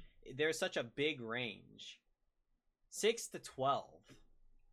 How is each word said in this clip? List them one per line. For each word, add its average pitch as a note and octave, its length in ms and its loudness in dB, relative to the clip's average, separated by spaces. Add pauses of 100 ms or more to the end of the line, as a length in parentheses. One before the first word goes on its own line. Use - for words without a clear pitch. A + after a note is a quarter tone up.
(340)
there's D#3 240 2
such F#3 180 0
a C#3+ 80 2
big C#3 360 0
range. A2 800 -6 (880)
Six A3+ 380 2
to E3 120 -8
twelve. - 640 0 (720)